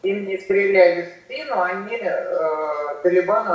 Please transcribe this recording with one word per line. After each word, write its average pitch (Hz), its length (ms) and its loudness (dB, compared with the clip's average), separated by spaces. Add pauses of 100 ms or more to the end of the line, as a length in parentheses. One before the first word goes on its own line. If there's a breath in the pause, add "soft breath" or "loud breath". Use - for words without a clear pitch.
им 196 240 -2
не 190 100 -6
стреляли 185 640 4
в - 220 -16
спину, 240 360 -6
они, 196 380 -4
э, 156 1040 -4
Талибану 180 520 2